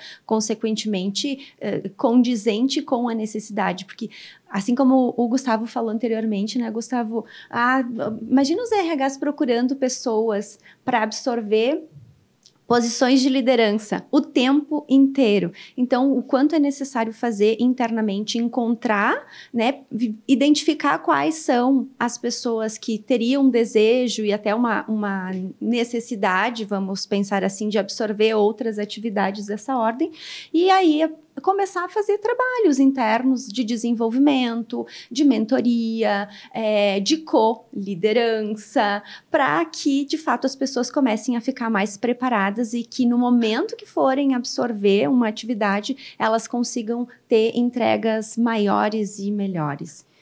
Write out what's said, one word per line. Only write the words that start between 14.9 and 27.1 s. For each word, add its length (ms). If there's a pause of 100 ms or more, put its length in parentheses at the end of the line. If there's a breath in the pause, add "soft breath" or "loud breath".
Então, 420
o 20
quanto 320
é 60
necessário 540
fazer 480
internamente, 800
encontrar, 840 (300 loud breath)
né, 340
vi-, 380
identificar 720
quais 380
são 600
as 220
pessoas 580
que 220
teriam 500
desejo 760
e 80
até 200
uma, 360
uma 420 (300)
necessidade, 1040
vamos 420
pensar 380